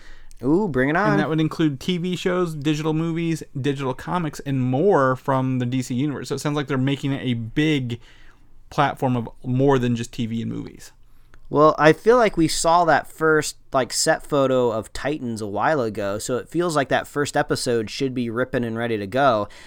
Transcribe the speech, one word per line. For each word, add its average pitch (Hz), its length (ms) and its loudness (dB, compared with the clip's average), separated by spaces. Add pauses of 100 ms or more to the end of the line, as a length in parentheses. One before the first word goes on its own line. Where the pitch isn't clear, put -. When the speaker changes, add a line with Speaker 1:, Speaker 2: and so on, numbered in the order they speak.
(420)
Speaker 1:
Ooh, 170 280 2
bring 127 180 2
it 156 80 2
on. 208 160 2
Speaker 2:
And 202 80 2
that - 80 0
would 156 140 0
include 156 400 0
T 180 160 -2
V 180 180 -4
shows, 180 400 -2
digital 151 380 -2
movies, 165 500 -2 (160)
digital 135 340 -2
comics, 160 480 -4
and 135 200 -2
more 131 560 4
from 131 420 0
the 123 60 0
D 123 160 0
C 123 140 -4
Universe. 127 340 -2
So - 60 -4
it 135 40 -4
sounds 147 160 -2
like 147 120 -2
they're 139 100 -2
making 135 340 0
it 135 120 -4
a 123 100 0
big 123 680 -2 (680)
platform 135 480 0
of 110 100 -4 (160)
more 131 360 4
than 120 180 2
just 117 160 -6
T 120 120 -4
V 113 180 -4
and 113 80 -6
movies. - 400 -12 (600)
Speaker 1:
Well, 151 280 6
I 156 140 8
feel 226 240 4
like 220 200 2
we 165 100 4
saw 170 380 2
that 151 260 2
first, 156 460 0 (160)
like, 131 180 0
set - 320 0
photo 131 460 2
of 107 240 -4
Titans 123 480 -6
a 107 60 -6
while 123 340 0
ago, 104 380 -4
so 123 180 -4
it 98 100 -8
feels 170 280 -2
like 139 140 0
that 123 180 0
first - 280 -4
episode 123 540 0
should 135 240 -4
be 120 160 -4
ripping 123 340 -2
and 113 140 -4
ready 113 220 -2
to 101 80 -6
go, 113 400 2 (200)